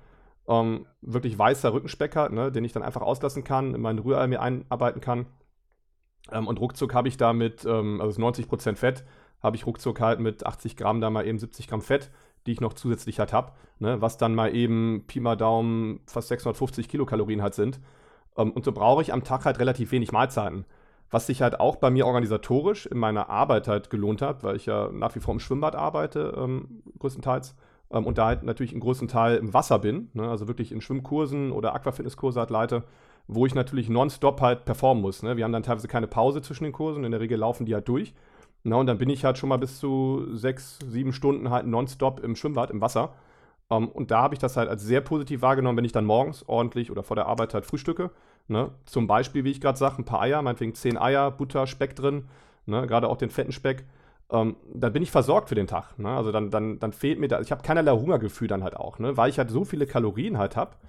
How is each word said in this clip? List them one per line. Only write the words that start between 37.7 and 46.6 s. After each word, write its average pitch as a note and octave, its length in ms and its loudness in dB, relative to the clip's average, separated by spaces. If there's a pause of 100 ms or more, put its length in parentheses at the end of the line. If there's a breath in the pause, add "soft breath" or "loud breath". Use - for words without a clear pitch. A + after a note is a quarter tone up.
halt G#2 140 -4
durch. D3 260 -2 (500 soft breath)
Na, A2+ 120 2
und C3 100 4
dann A2+ 120 2
bin B2+ 120 0
ich C#3 140 -2
halt C3 140 2
schon C3+ 120 -2
mal C3 80 2
bis C3 200 -6
zu C3+ 540 0
sechs, B2+ 460 -4 (100)
sieben C3 240 -2
Stunden C#3 380 0
halt B2 160 0
nonstop C3 540 0
im A#2 140 -4
Schwimmbad, C3 360 -2
im G#2 100 -6
Wasser. A#2+ 320 0 (580 soft breath)
Ähm, A2+ 180 2
und - 220 -6
da A2+ 120 6
habe C#3+ 120 2
ich C3 60 -6
das B2+ 160 -2
halt A#2 140 2
als G#2 120 -4
sehr A#2+ 200 2
positiv C#3+ 400 -2
wahrgenommen, B2+ 360 4
wenn A#2+ 60 2
ich A2+ 80 -2
dann G#2+ 140 2
morgens C3 420 2
ordentlich A#2+ 420 0